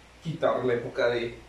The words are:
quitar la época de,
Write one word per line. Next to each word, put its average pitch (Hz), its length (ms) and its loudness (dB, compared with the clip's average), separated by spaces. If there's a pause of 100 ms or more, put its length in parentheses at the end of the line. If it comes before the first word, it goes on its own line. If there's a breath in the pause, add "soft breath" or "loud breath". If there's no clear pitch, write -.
(240)
quitar 123 400 0
la 123 100 2
época 120 360 0
de, 117 260 -2 (140)